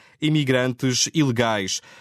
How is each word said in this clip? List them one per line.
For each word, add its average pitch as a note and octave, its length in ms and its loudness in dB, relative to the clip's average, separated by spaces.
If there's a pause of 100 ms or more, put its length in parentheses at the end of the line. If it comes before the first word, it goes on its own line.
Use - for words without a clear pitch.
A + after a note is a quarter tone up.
(200)
imigrantes C3 960 0
ilegais. A#2 640 0 (200)